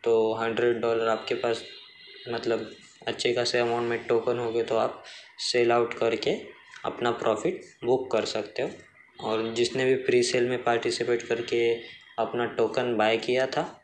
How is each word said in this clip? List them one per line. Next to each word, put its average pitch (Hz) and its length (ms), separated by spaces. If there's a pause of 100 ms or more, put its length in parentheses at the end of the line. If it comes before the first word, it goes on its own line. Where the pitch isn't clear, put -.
तो 110 300
hundred 113 460
dollar 113 280
आपके 110 260
पास 117 300 (640)
मतलब 113 420 (360)
अच्छे 113 260
खासे 120 260
amount 117 300
में 117 180
token 117 320
हो 113 140
गए 117 100
तो 113 140
आप - 280 (340)
sell 120 340
out 120 220
करके 113 360 (540)
अपना - 260
profit 107 500 (240)
book 127 260
कर 107 140
सकते - 380
हो। 156 80 (500)
और 113 340
जिसने 120 300
भी 131 100
free 123 280
sale 120 260
में 127 160
participate 117 580
करके 117 520 (440)
अपना 117 280
token 113 500
buy 110 200
किया 127 300
था 160 380